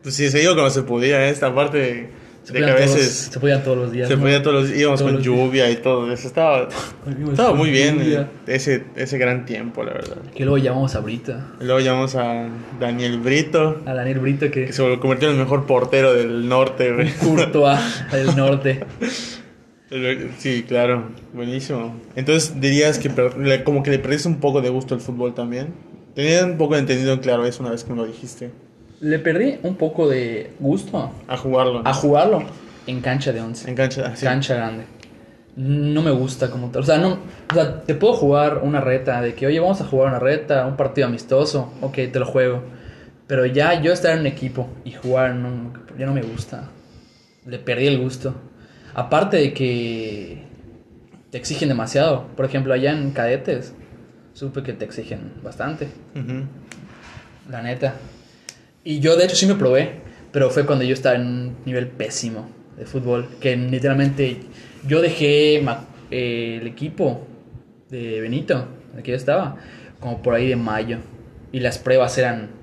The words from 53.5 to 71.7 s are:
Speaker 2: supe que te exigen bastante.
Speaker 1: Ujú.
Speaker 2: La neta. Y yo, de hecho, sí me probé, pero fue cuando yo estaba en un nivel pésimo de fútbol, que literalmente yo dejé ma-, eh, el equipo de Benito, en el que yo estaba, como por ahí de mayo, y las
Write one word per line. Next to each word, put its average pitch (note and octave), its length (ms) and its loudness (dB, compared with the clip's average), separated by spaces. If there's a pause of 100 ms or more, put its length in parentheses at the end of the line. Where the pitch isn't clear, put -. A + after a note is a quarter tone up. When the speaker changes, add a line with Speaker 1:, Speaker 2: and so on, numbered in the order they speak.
Speaker 2:
supe C#3 280 -8
que A#2 120 -8
te G#2 100 -8
exigen G#2 480 -12 (100)
bastante. C#3+ 460 -8 (260)
Speaker 1:
Ujú. C3 300 -6 (1040)
Speaker 2:
La A#2+ 120 -10
neta. B2+ 320 -4 (880)
Y D3+ 160 -4
yo, E3 160 4
de F3+ 80 6
hecho, F3+ 120 0
sí F#3+ 100 4
me G3 80 4
probé, C3+ 460 2 (320)
pero C3+ 180 2
fue C#3 160 2
cuando C3+ 180 2
yo B2+ 80 0
estaba B2+ 240 2
en B2 100 -2
un B2 380 -6
nivel B2+ 220 -4
pésimo A2+ 640 -8 (260)
de B2+ 80 -14
fútbol, B2 440 -4 (120)
que B2+ 160 0
literalmente C3 840 0 (480)
yo D#3 140 4
dejé D3+ 600 4
ma-, A#2 240 -4 (240)
eh, A#2 500 -4
el A#2 60 -10
equipo C#3+ 600 -4 (640)
de A#2 300 -8
Benito, B2 460 -2 (260)
en A#2+ 60 -16
el A2+ 60 -16
que B2 80 -4
yo B2+ 40 -2
estaba, C#3+ 400 0 (440)
como A#2 200 -8
por B2 140 0
ahí A#2+ 140 2
de B2+ 80 2
mayo, A2+ 420 -4 (540)
y C3 80 -6
las A#2+ 180 -2